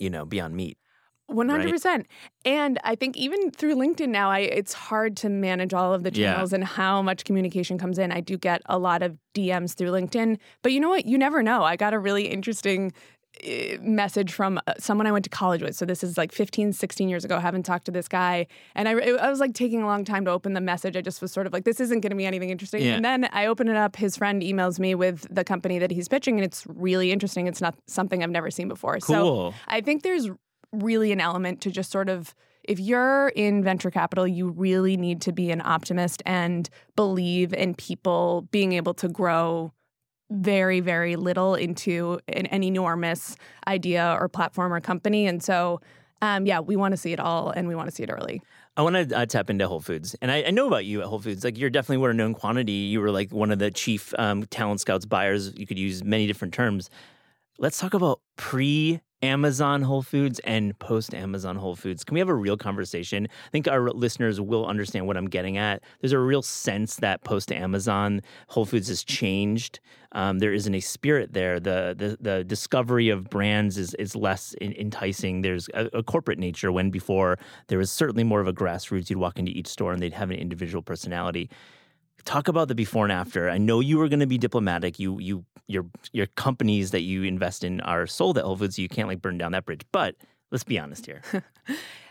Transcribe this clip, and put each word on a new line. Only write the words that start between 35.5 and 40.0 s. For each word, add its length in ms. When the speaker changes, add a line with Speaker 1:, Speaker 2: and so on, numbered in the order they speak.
Speaker 2:
an 120
optimist 640
and 420
believe 560
in 220
people 760
being 220
able 220
to 140
grow 640